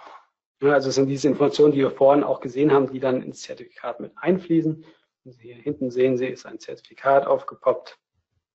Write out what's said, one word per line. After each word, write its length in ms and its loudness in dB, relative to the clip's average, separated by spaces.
Ja, 120 4
also 160 2
es 60 -4
sind 120 2
diese 200 -2
Informationen, 460 4
die 60 -2
wir 120 0
vorhin 320 4
auch 160 -4
gesehen 320 0
haben, 180 2
die 100 -10
dann 220 -2
ins 200 -14
Zertifikat 580 -14
mit 160 -16
einfließen. 720 -2
Und 160 -20
hier 140 -20
hinten 360 -8
sehen 260 2
Sie, 100 -4
ist 180 -12
ein 140 -18
Zertifikat 680 -2
aufgepoppt. 720 -4